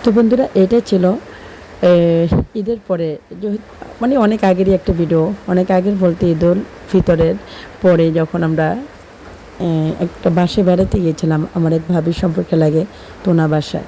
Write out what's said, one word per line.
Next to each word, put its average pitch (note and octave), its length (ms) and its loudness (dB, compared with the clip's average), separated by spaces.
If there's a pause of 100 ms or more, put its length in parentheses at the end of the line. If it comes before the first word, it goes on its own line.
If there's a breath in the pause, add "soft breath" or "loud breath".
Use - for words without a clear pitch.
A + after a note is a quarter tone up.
তো A#3 80 4
বন্ধুরা, A#3 420 2
এটা G3 320 4
ছিল, F3+ 260 2 (680 loud breath)
এ, E3+ 440 4 (280)
ঈদের A3 220 -4 (120)
পরে, E3 300 -4 (240)
যে, G#3 160 -4 (420)
মানে, B3+ 160 0
অনেক G#3+ 280 2
আগেরই F#3+ 300 2
একটা F#3 180 -2
ভিডিও, E3 400 0 (140)
অনেক F#3 240 0
আগের F#3+ 240 2
বলতে F3 360 0
ঈদুল E3+ 300 2 (320)
ফিতরের E3+ 420 2 (480 loud breath)
পরে E3 300 4
যখন D#3+ 300 -2
আমরা, D#3+ 340 0 (840)
এ, D#3+ 400 0
একটা F3 300 -2
বাসায় F3+ 360 0
বেড়াতে F#3 340 0
গিয়েছিলাম, D#3+ 540 -2
আমার E3 180 0
এক D#3+ 160 0
ভাবি E3+ 240 0
সম্পর্কে E3+ 440 -2
লাগে, D#3+ 280 2 (400 loud breath)
তোনা E3 240 2
বাসায়। D3+ 400 -4